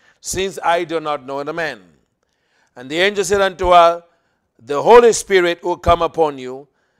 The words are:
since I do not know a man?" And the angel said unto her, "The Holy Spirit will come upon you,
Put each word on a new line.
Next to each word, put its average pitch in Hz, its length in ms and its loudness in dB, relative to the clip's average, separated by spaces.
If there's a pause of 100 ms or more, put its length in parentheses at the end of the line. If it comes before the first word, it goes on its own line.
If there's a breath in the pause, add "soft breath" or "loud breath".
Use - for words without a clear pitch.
(220)
since 185 420 -8
I 170 220 -2
do 160 160 -6
not 147 240 -8
know 139 160 -10
a 151 120 -10
man?" 147 300 -10 (920)
And 127 120 -16
the 160 100 -6
angel 196 260 -2
said 196 160 -2
unto 185 300 -2
her, 170 340 4 (520)
"The 139 240 -8
Holy 226 300 6
Spirit 175 500 0
will 175 160 -6
come 170 240 0
upon 151 360 -2
you, 131 320 -14 (300)